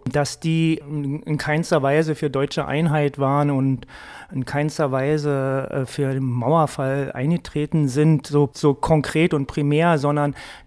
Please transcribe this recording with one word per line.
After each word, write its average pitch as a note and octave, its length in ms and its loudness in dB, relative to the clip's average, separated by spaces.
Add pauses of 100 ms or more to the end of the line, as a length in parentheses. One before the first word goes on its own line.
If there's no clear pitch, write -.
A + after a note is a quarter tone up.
(120)
dass D3 260 -2
die D#3+ 500 2
in, D3 360 -4
in D3+ 140 -2
keinster D#3 440 0
Weise D3+ 320 2
für D3 160 -2
deutsche C#3 360 -2
Einheit D3 520 0
waren C#3+ 320 2
und C3+ 380 0 (440)
in C3 120 -4
keinster D3 480 -2
Weise, C3+ 800 0
äh, C3+ 160 -2
für C3+ 260 -2
den C3 100 -2
Mauerfall C3+ 920 0
eingetreten D3+ 760 0
sind, D3+ 400 2
so, C#3+ 240 2
so C#3+ 220 2
konkret D#3 600 0
und C#3 120 0
primär, D3+ 520 2
sondern D3 380 0 (300)